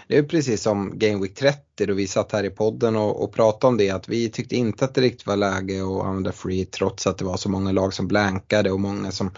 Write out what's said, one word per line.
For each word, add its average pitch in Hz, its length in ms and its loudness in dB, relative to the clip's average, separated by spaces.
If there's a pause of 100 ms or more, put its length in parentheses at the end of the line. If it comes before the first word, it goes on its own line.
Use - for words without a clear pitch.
Det 131 100 4
är 147 60 6
precis 139 380 0
som 101 340 0
Game 107 260 2
Week 98 140 -6
trettio 139 500 0
då 98 80 0
vi 98 140 0
satt - 240 -2
här 104 120 0
i 98 60 -2
podden 110 460 0
och, 107 280 0
och 101 100 -6
pratade 110 340 4
om 123 100 4
det, 101 120 4
att 95 200 -4
vi 117 200 -2
tyckte 117 260 -6
inte 120 300 0
att 131 100 -4
det 135 60 4
riktigt 123 260 0
var 101 80 2
läge 95 460 -2
att 95 240 -2
använda 95 260 -2
free, 92 340 -4
trots - 420 -2
att 95 100 -2
det 101 80 -4
var 92 120 -2
så 104 120 -4
många 98 220 0
lag 95 220 2
som 95 140 -4
blankade 101 640 2
och 98 80 0
många 98 320 -2
som, 95 260 -4